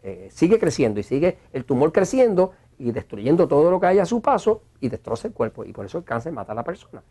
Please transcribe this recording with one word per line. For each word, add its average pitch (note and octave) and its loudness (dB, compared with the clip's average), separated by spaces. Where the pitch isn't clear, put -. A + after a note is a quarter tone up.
Eh, F#2+ -14
sigue G3 4
creciendo A#2+ 0
y G2+ -6
sigue D3 0
el C3 -8
tumor C#3 2
creciendo F#3+ 2
y A#2+ -4
destruyendo A#2 0
todo D3 4
lo F#3 0
que F3+ 2
hay F#3+ 4
a F#3+ 2
su A3+ -2
paso A3+ 0
y C3 -4
destroza - -8
el - -10
cuerpo. A2 -6
Y F#2+ -16
por G2 -12
eso D#3+ -8
el F3 -14
cáncer B2 -6
mata G#2+ -10
a G#2+ -8
la A#2 -8
persona. - -12